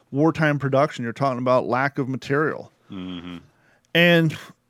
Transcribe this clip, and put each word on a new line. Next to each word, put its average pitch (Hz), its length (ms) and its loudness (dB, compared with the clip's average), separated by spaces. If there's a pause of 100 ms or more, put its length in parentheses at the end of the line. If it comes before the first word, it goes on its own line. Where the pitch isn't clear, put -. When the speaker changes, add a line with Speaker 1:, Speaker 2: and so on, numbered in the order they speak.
(100)
Speaker 1:
wartime 151 480 2
production. 135 460 0
You're 117 80 -6
talking 131 260 -2
about 127 280 2
lack 131 320 -2
of 135 100 -4
material. 139 640 -4 (180)
Speaker 2:
Mm-hmm. 90 480 -12 (560)
Speaker 1:
And 165 420 4 (320)